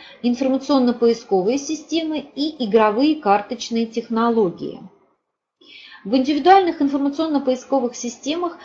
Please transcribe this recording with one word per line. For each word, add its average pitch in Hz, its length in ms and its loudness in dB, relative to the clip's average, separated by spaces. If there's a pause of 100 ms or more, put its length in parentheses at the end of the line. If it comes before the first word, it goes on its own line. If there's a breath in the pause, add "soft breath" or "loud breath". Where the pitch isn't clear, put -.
(220 loud breath)
информационно-поисковые 240 1400 0
системы 311 640 -6 (100)
и 294 300 -4
игровые 220 520 2
карточные 226 720 -2
технологии. 226 920 -2 (1200 loud breath)
В 208 120 0
индивидуальных 311 640 4
информационно-поисковых 277 1120 -2
системах 330 720 -8